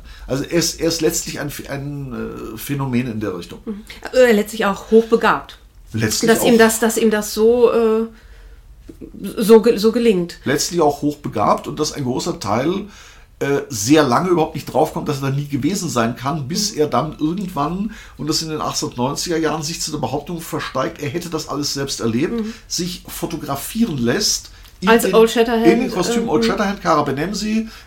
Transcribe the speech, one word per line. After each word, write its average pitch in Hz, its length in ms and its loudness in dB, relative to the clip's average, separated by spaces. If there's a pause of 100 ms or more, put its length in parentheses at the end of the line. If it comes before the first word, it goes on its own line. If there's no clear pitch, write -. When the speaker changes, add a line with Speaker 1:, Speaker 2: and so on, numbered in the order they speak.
(280)
Speaker 1:
Also 139 160 -2
er - 160 -10
ist, - 220 -2
er 160 80 0
ist 160 120 -4
letztlich - 380 -2
ein, 147 120 -6 (180)
ein, 139 440 -8
äh, 113 440 -10
Phänomen 131 500 -2
in 107 120 -6
der 101 180 -4
Richtung. - 280 -12
Speaker 2:
Mhm. 214 160 -8 (320)
Äh, 247 200 6
letztlich 208 320 0
auch 196 260 -2
hochbegabt. 220 680 4 (360)
Speaker 1:
Letztlich 110 360 0
Speaker 2:
Dass 220 120 6
Speaker 1:
auch - 40 0
Speaker 2:
ihm 240 120 6
das, 220 220 6
dass 220 180 0
ihm 226 120 4
das 208 240 -2
so, 233 380 6
äh, 226 340 2 (1300)
so 220 240 8
ge-, 233 160 4
so 214 140 2
gelingt. 208 520 2
Speaker 1:
Letztlich 147 380 0
auch 147 200 2
hochbegabt 147 680 0
und - 120 -8
dass 151 140 -2
ein 143 100 -6
großer 156 360 -4
Teil, 156 480 -2 (520)
äh, 139 300 0
sehr 143 340 4
lange 139 260 2
überhaupt 156 260 2
nicht 143 160 -8
draufkommt, 156 380 -2
dass 139 120 -4
er 139 80 -2
da 135 60 -2
nie 143 120 -4
gewesen 156 420 -2
sein 117 260 0
kann, 139 320 -6
bis 202 260 -4
Speaker 2:
Mhm. - 60 -8
Speaker 1:
er 151 80 2
dann 147 320 -2
irgendwann, 175 720 -4 (260)
und 147 100 -8
das 151 140 0
in 160 80 -6
den 156 120 -4
achtzehnhundertneunziger 139 760 -2
Jahren, 160 240 0
sich 165 200 -6
zu 156 100 -6
der 151 60 -6
Behauptung 143 440 -6
versteigt, 151 600 -6
er 143 80 -6
hätte 170 200 -6
das 156 200 -6
alles 139 240 -4
selbst 139 260 -6
erlebt, 117 340 0
Speaker 2:
Mhm. 226 200 -4 (140)
Speaker 1:
sich - 400 -6
fotografieren 160 880 -4
lässt, - 540 0 (280)
in - 100 -2
Speaker 2:
Als 226 140 6
Speaker 1:
den, 196 120 2
Speaker 2:
Old 226 160 8
Shatterhand, 233 360 2
Speaker 1:
in 226 140 6
den 262 100 -2
Kostüm 208 360 0
Speaker 2:
äh, - 20 -4
Speaker 1:
Old 226 140 2
Speaker 2:
mhm. 226 40 2
Speaker 1:
Shatterhand, 196 340 -2
Cara 160 220 2
Benemsi, 202 640 -2 (200)